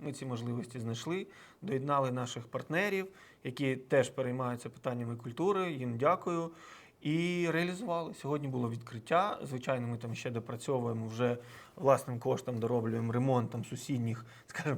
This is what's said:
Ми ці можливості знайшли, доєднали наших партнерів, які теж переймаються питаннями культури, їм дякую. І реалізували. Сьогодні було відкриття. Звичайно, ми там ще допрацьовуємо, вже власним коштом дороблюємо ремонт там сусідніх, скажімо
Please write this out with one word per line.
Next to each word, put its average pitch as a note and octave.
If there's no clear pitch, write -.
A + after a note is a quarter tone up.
Ми D3
ці C3+
можливості A#2+
знайшли, D#3
доєднали C3+
наших B2
партнерів, F#3+
які C3
теж C3
переймаються B2
питаннями A#2+
культури, E3+
їм B2
дякую. E3+
І E3+
реалізували. F3
Сьогодні C#3+
було B2
відкриття. D#3+
Звичайно, B2+
ми A#2
там A2+
ще B2
допрацьовуємо, A#2
вже A#2+
власним B2+
коштом B2
дороблюємо A2+
ремонт B2
там A#2
сусідніх, A#2
скажімо -